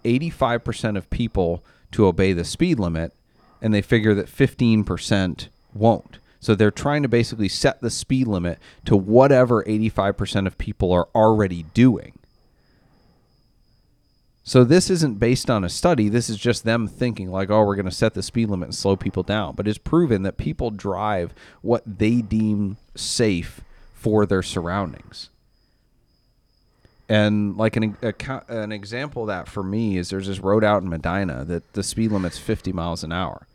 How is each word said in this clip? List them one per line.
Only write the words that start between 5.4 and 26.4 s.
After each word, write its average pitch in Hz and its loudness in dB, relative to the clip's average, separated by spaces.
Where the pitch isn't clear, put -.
won't. 107 0
So 110 2
they're 104 4
trying 147 -2
to 131 0
basically 110 0
set - -2
the 117 -2
speed 131 -2
limit 87 -4
to - 4
whatever 120 6
eighty-five 107 0
percent 98 -2
of - -8
people 98 -2
are 87 2
already 107 4
doing. 123 2
So 127 8
this 170 4
isn't 156 0
based 123 0
on 107 0
a 87 -2
study. 127 0
This 117 -2
is 107 -6
just 117 -2
them 113 0
thinking 104 -6
like, 95 -4
"Oh, 107 4
we're 101 0
gonna 92 -4
set 113 0
the 98 -8
speed 113 -4
limit 92 -6
and - -12
slow 98 0
people - -4
down." 104 -4
But 98 -4
it's 107 -2
proven 135 0
that 95 -4
people 131 -6
drive 98 -4
what 113 -2
they 110 0
deem 107 -2
safe - -4
for 107 2
their 92 0
surroundings. 87 -8